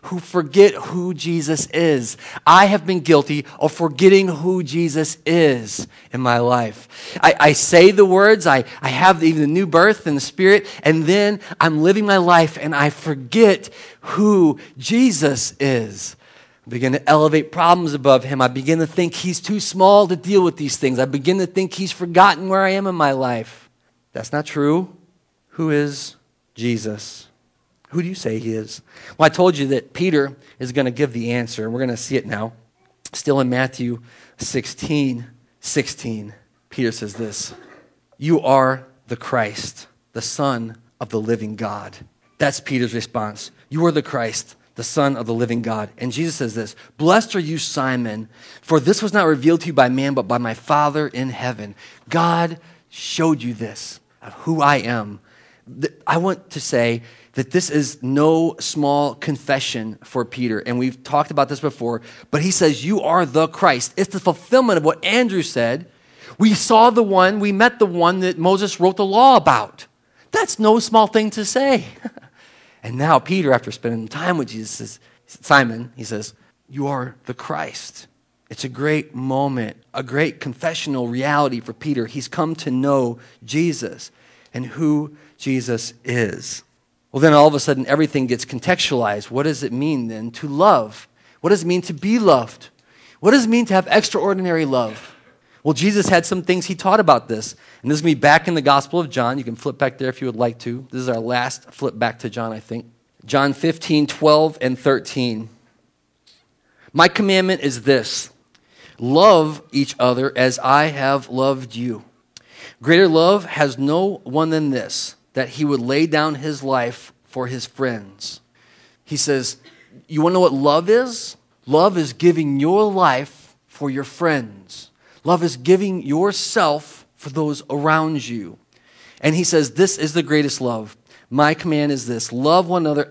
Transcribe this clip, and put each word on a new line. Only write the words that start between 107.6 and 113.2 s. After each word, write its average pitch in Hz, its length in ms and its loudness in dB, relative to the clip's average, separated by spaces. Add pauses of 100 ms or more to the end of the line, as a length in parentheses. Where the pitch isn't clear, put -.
is 127 220 -4
this, 123 480 0 (680)
love 156 720 4
each 135 300 -2
other 127 340 0
as 127 240 0
I 143 280 4
have 139 420 -2
loved 127 480 -2
you. 117 280 -6 (800)
Greater 165 240 6
love 170 380 4